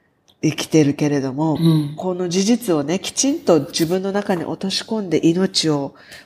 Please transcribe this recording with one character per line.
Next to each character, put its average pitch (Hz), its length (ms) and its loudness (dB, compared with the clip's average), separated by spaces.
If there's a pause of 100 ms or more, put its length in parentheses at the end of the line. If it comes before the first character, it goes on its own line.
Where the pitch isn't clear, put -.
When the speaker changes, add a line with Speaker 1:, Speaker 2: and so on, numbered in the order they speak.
(420)
Speaker 1:
生 151 140 0
き - 120 -8
て 156 140 4
る 143 120 4
け 147 160 -2
れ 143 100 0
ど 131 140 -4
も、 151 220 0
Speaker 2:
う - 20 -4
ん。 156 400 2
Speaker 1:
こ 185 160 -4
の 180 160 -4
事 190 160 0
実 233 280 2
を 147 120 0
ね、 170 140 -2
き - 120 -8
ち 269 200 0
ん 330 100 -4
と 165 200 4
自 147 240 -2
分 180 160 -2
の 196 120 -4
中 202 220 0
に 165 100 -6
落 - 160 -8
と 196 80 -4
し - 140 -4
込 220 200 -4
ん 185 60 -8
で 160 180 2
命 185 420 2
を 143 260 -2 (300)